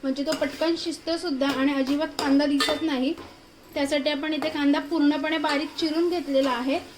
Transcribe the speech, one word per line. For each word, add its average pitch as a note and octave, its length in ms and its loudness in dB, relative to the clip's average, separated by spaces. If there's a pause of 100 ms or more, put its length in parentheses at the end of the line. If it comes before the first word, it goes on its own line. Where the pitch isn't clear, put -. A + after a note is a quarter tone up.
म्हणजे C4+ 220 -2
तो D4+ 100 0
पटकन D4+ 420 0
शिजतोसुद्धा D#4+ 720 -2
आणि C4+ 240 2
अजिबात C#4+ 460 -2
कांदा C#4+ 260 4
दिसत C#4+ 360 0
नाही. D4 320 0 (600)
त्यासाठी C#4+ 360 0
आपण D4+ 240 -2
इथे D#4 160 -2
कांदा D4 320 2
पूर्णपणे D4+ 580 2
बारीक D4+ 400 -2
चिरून E4+ 300 2
घेतलेला C#4 420 2
आहे. B3+ 280 0 (180)